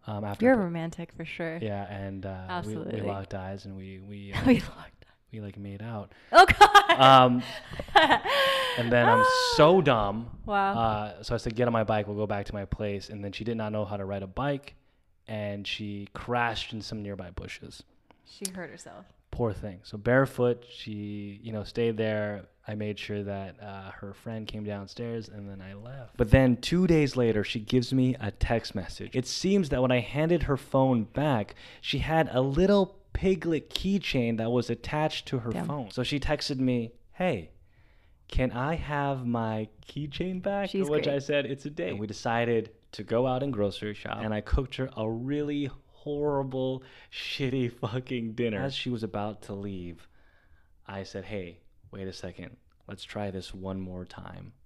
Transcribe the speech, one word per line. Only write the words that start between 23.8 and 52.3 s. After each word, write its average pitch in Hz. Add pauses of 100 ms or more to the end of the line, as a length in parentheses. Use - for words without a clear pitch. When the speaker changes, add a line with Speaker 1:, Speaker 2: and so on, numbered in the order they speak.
Speaker 1:
her 98
friend 110
came 107
downstairs, 107
and 101
then 98
I 95
left. 117
But 113
then 131
two 180
days 151
later, 113
she -
gives 120
me 127
a 104
text -
message. 98
It 131
seems 190
that 131
when 127
I 123
handed 156
her 143
phone 131
back, 135 (260)
she -
had 156
a 127
little 185 (160)
Piglet 170
keychain 135
that 113
was 120
attached 151
to 131
her 127
Speaker 2:
Damn. 165
Speaker 1:
phone. 131
So 127
she 139
texted 143
me, 123 (200)
"Hey, 135 (800)
can 131
I 135
have 139
my 110 (160)
keychain 175
back?" 196
Speaker 2:
She's 190
Speaker 1:
To 147
which 151
Speaker 2:
great. 143
Speaker 1:
I -
said, 143
"It's 135
a 147
date." 175
And 98
we 107
decided 117 (220)
to 110
go 117
out 127
and 143
grocery 104
shop, 107
and 107
I 107
cooked -
her 131
a 110
really 143 (180)
horrible, 135 (280)
shitty 127
fucking 117
dinner. 113
As 135
she -
was 113
about 104
to 104
leave, 92 (800)
I 98
said, 95
"Hey, 92 (320)
wait 95
a 92
second. 90 (300)